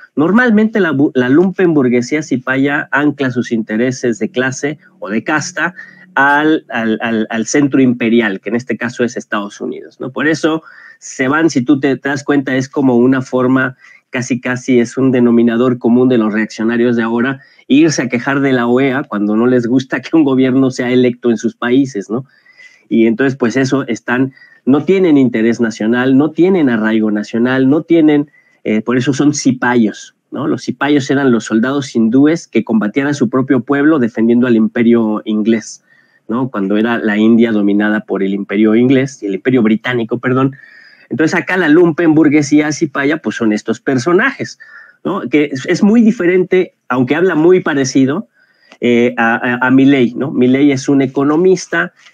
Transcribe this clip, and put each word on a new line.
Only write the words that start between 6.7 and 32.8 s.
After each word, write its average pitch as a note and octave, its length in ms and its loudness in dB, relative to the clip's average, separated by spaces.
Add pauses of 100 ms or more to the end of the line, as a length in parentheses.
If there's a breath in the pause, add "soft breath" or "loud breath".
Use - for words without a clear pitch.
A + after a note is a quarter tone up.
al, A2+ 300 -2
al A2+ 160 -4
centro C#3+ 340 0
imperial, A#2 580 0
que - 100 -10
en A2 60 -4
este A#2 220 -6
caso A#2 260 -6
es A#2 140 -4
Estados G#2 420 -8
Unidos, - 400 -12
¿no? - 120 -10
Por C3+ 160 -4
eso D#3+ 340 -2 (380 loud breath)
se - 280 -6
van, D#3 220 0
si B2+ 140 -2
tú C3+ 160 2
te, C3+ 180 0
te C3+ 120 -6
das C#3+ 140 -6
cuenta, C#3 320 -2
es C3 140 -4
como C3 280 0
una C3 260 2
forma, C3 520 -2 (360 soft breath)
casi, B2 280 -4
casi B2+ 400 -2
es A#2+ 160 -2
un C3 160 0
denominador A#2+ 680 2
común B2 300 2
de B2 100 2
los G#2+ 120 0
reaccionarios A#2 640 -2
de A#2 60 -2
ahora, A#2+ 380 -2 (280 soft breath)
irse D3+ 360 2
a A#2 60 -6
quejar C3+ 320 -4
de C#3 120 0
la A#2+ 140 0
oea C3 340 0
cuando G#2 340 -4
no A#2 120 2
les B2+ 180 2
gusta C3+ 360 -2
que - 140 -6
un D#3+ 80 4
gobierno C3 460 2
sea B2+ 220 -4
electo B2 400 0
en A2 60 0
sus A2 180 -4
países, A#2+ 560 -2
¿no? C3 160 -6 (640 soft breath)
Y A2+ 180 2
entonces, C3+ 280 0
pues A#2+ 220 -2
eso, C3+ 300 0
están, B2 460 -4 (320 soft breath)
no C#3+ 180 2
tienen F#3 340 2
interés A#2 420 0
nacional, A#2+ 560 0
no D3+ 140 2
tienen E3 400 2
arraigo A2 400 0
nacional, A#2+ 580 -2
no D3+ 140 2
tienen, D3+ 480 2 (360 soft breath)
eh, G#2+ 160 -2
por A#2+ 160 -2
eso C3 160 0
son C#3+ 200 0
cipayos, B2 800 0 (160)
¿no? C3 180 -6
Los C#3 180 -4
cipayos C#3 440 -2
eran C#3 220 2
los A2+ 140 0
soldados C3 500 -2
hindúes C3 520 2
que - 160 -2
combatían A2 440 -2